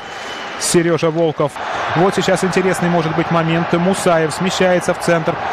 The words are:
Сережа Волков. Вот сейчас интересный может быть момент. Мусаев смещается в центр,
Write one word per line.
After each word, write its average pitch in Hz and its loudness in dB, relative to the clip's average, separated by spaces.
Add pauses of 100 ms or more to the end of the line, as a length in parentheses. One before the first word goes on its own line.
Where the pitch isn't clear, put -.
(600)
Сережа 165 2
Волков. 160 0 (440)
Вот 190 2
сейчас 185 0
интересный 185 0
может 160 0
быть 160 0
момент. 165 0
Мусаев 175 2
смещается 180 0
в - -10
центр, 170 0 (180)